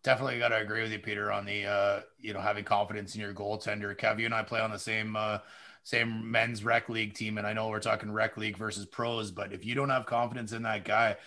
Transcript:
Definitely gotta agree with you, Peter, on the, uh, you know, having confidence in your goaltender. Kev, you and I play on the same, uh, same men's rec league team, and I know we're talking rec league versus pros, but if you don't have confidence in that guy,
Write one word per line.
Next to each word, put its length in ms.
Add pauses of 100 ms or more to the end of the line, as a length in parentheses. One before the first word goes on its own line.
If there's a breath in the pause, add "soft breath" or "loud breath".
Definitely 360
gotta 180
agree 260
with 80
you, 80
Peter, 320
on 140
the, 200
uh, 360 (180)
you 140
know, 80
having 220
confidence 520
in 60
your 120
goaltender. 600
Kev, 240
you 60
and 100
I 80
play 160
on 120
the 80
same, 360
uh, 240 (440 loud breath)
same 480
men's 320
rec 260
league 240
team, 240
and 80
I 80
know 140
we're 120
talking 320
rec 260
league 200
versus 300
pros, 420
but 240
if 120
you 100
don't 140
have 180
confidence 440
in 120
that 200
guy, 320 (100)